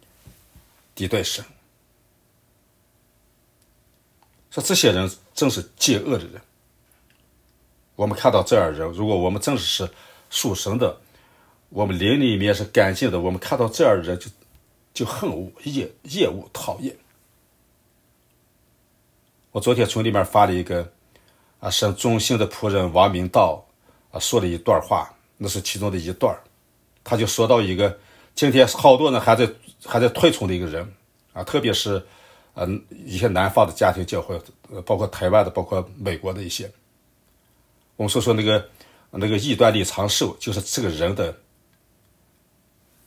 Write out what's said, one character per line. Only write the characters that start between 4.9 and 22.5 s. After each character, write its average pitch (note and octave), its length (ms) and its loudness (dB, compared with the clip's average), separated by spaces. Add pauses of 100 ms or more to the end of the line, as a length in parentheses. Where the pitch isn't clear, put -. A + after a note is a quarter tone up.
人 F#2 180 -2 (240)
正 C#3+ 160 0
是 F2+ 260 -8
奸 - 240 2
恶 C3+ 160 -4
的 E2 100 -6
人。 - 140 -18 (1600)
我 G2+ 100 0
们 G#2 100 -2
看 B2+ 140 4
到 G2+ 120 4
这 - 140 2
样 E2+ 160 2
的 D2+ 60 -10
人， D#2+ 140 -4
如 G2+ 140 -4
果 G#2 100 0
我 F2+ 120 0
们 G2 140 -4
真 C#3+ 120 -2
的 G#2+ 60 -2
是 F2+ 280 -4 (420)
属 - 240 -2
神 - 240 -4
的， - 220 -2 (680)
我 G2+ 160 -4
们 F#2 140 -4
灵 A2+ 220 2
里 A#2 160 2
面 G2+ 180 0
是 G#2 100 -6
干 G2 300 2
净 B2 160 0
的， - 100 -2
我 F2+ 100 -2
们 F#2 80 -4
看 - 200 -4
到 A2+ 100 2
这 D#3 160 2
样 G#2+ 120 6
的 F2 60 -2
人 F2 160 -6
就， - 120 -16 (640)
就 A#2+ 140 -6
恨 - 240 -6
恶、 F#2 220 -10 (120)
厌-， C#3 240 -4 (260)
厌 - 180 0
恶、 F#2+ 200 -12
讨 - 280 -8
厌。 - 160 -10 (2500)
我 G#2 100 -6
昨 B2 140 2
天 A2+ 140 2
群 A2 160 -2
里 A2+ 60 0
面 G2+ 140 2
发 G#2 220 4
了 F#2+ 80 0
一 F2+ 80 -2
个， F2 300 -6 (680)
啊， G2+ 80 -8
神 G2 280 0
忠 A#2 220 0
心 A#2+ 200 0
的 G#2 100 0
仆 - 220 -4